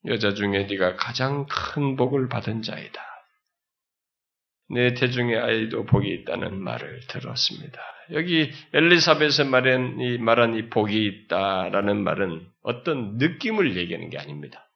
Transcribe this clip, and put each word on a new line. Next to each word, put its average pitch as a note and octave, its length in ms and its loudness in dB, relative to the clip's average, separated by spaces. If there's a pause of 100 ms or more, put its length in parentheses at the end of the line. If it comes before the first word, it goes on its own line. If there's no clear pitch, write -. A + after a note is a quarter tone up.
"여자 G#2+ 280 0
중에 G2+ 320 0
네가 F#2+ 300 0
가장 C3+ 500 -4
큰 C#3+ 500 -2
복을 C3 320 0
받은 A2 340 -4
자이다. - 400 -12 (1700)
내 B2 240 4
태중의 B2 440 0
아이도 A2+ 480 0
복이 G2+ 240 4
있다"는 F#2 520 -6
말을 C2+ 460 -8
들었습니다. - 760 -8 (300)
여기 D#3+ 400 0 (220)
엘리사벳의 D3+ 760 6
말한 B2+ 500 4
이, B2 180 -2
말한 A#2 380 4
이 A2+ 140 -4
복이 G#2+ 360 2
있다라는 G2 1000 0
말은 E2+ 420 -2 (180)
어떤 A#2+ 540 -4
느낌을 F3 600 0
얘기하는 E2+ 320 -6
게 D#2 80 -10
아닙니다. D2 580 -14